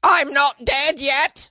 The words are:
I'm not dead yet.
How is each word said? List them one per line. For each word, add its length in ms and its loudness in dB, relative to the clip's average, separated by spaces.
I'm 300 2
not 300 0
dead 360 -2
yet. 520 -2